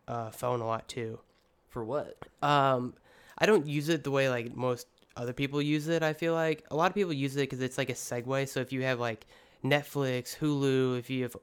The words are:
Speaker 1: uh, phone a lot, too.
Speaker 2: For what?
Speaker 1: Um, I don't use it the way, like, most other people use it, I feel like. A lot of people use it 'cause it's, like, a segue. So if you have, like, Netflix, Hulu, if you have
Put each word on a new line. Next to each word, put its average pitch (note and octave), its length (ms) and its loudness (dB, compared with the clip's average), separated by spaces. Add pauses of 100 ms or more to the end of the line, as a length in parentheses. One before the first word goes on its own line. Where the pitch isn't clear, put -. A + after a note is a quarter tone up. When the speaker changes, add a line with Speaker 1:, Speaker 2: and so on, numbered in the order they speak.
Speaker 1:
uh, A#2 260 -6
phone B2 280 -2
a A2+ 60 -4
lot, A2 240 -4
too. A2+ 300 -8 (500)
Speaker 2:
For - 160 -8
what? C3 320 -6 (240)
Speaker 1:
Um, C3+ 520 4 (440)
I D#3 80 2
don't F#3+ 220 6
use D3 200 -2
it D#3+ 160 2
the C#3+ 80 -4
way, C3+ 180 4
like, A#2+ 240 -2
most B2 340 -2 (280)
other A#2+ 160 -4
people C#3 300 -2
use D3 260 0
it, E3 160 2
I D#3 80 2
feel E3 220 0
like. D#3+ 380 0
A - 40 -2
lot F3 160 4
of F3 40 -4
people F#3 180 2
use C3+ 240 -2
it C#3 100 2
'cause C3+ 140 -6
it's, B2+ 160 -2
like, C3 120 0
a B2+ 40 -2
segue. C3 560 -4
So - 100 -4
if B2+ 140 -4
you C3 100 -2
have, C3 160 0
like, A#2 260 -4 (380)
Netflix, C3+ 760 0
Hulu, C3+ 640 2
if A#2+ 100 -8
you C3 140 -2
have A#2+ 200 -6